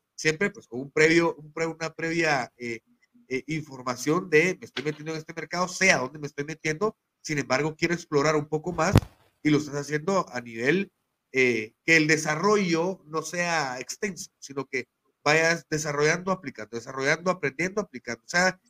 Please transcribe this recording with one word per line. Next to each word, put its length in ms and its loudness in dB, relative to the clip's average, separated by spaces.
siempre, 340 0
pues, 180 -20
con 140 -8
un 100 -12
previo, 440 4
un 180 -20
pre-, 140 -4
una 260 -8
previa, 640 0
eh, 220 -8
eh, 180 -6
información 840 -4
de, 300 4
"Me 60 -18
estoy 180 -8
metiendo 280 -6
en 80 -6
este 140 -14
mercado, 340 -4
sé 240 2
a 80 6
dónde 200 -6
me 80 -8
estoy 180 -6
metiendo, 520 -4
sin 160 -4
embargo, 400 0
quiero 160 0
explorar 420 2
un 120 0
poco 260 -4
más", 220 4
y 60 4
lo 100 6
estás 160 -8
haciendo 540 -2
a 120 -8
nivel, 500 -2
eh, 420 2
que 120 6
el 100 4
desarrollo 1000 0
no 180 -6
sea 560 -2
extenso, 600 -8
sino 280 -10
que 200 -6
vayas 460 4
desarrollando, 640 0
aplicando, 460 -8
desarrollando, 540 -2
aprendiendo, 500 -4
aplicando, 440 -8
o 40 -20
sea, 300 2